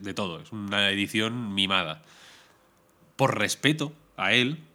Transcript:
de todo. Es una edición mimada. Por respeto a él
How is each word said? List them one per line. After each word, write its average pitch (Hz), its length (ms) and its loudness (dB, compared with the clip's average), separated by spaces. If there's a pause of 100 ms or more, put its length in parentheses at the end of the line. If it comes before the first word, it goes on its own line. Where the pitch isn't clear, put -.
de 95 120 -8
todo. 87 280 -6
Es - 100 -20
una 101 380 0
edición 107 640 -2
mimada. 95 480 0 (1160)
Por 117 200 2
respeto 143 560 0 (220)
a 95 180 0
él 127 260 2 (160)